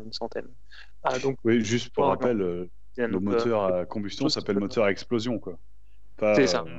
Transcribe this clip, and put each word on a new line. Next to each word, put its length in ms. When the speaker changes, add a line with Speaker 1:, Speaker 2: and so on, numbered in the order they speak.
Speaker 1:
une 80
centaine. 340
Ah, 140
donc, 240
Speaker 2:
Oui, 220
juste 300
pour 100
Speaker 1:
ouais, 60
Speaker 2:
rappel, 260
Speaker 1:
non. 80
Speaker 2:
euh, 240
Speaker 1:
Donc, 100
Speaker 2:
le 80
Speaker 1:
euh, 40
Speaker 2:
moteur 440
à 220
combustion 400
Speaker 1:
chose 80
Speaker 2:
s'appelle 220
Speaker 1:
qui 40
Speaker 2:
moteur 240
à 60
explosion, 480
quoi. 200
Pas, 160
Speaker 1:
C'est 120
ça. 180